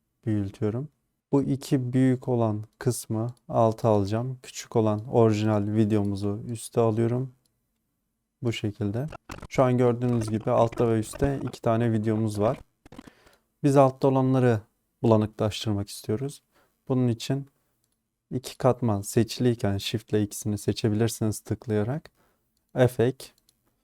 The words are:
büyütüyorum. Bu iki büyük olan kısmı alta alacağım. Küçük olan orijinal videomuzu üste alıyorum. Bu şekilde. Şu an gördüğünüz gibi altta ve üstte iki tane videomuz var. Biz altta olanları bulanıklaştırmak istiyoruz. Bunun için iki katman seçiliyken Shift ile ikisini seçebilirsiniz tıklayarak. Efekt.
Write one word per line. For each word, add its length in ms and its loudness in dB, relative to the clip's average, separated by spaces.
büyütüyorum. 640 -4
Bu 120 4
iki 500 -2
büyük 340 2
olan 360 0
kısmı 500 -4
alta 400 2
alacağım. 540 0
Küçük 320 -10
olan 320 0
orijinal 600 2
videomuzu 800 0
üste 340 -4
alıyorum. 520 0
Bu 120 -2
şekilde. 540 -4
Şu 140 4
an 140 2
gördüğünüz 520 2
gibi 220 -2
altta 380 2
ve 100 2
üstte 440 -2
iki 180 -10
tane 300 2
videomuz 480 0
var. 180 0
Biz 140 4
altta 300 4
olanları 540 4
bulanıklaştırmak 880 0
istiyoruz. 520 -6
Bunun 200 0
için 400 -4
iki 260 -8
katman 440 0
seçiliyken 760 0
Shift 360 -8
ile 100 2
ikisini 340 -6
seçebilirsiniz 840 -2
tıklayarak. 720 -4
Efekt. 500 2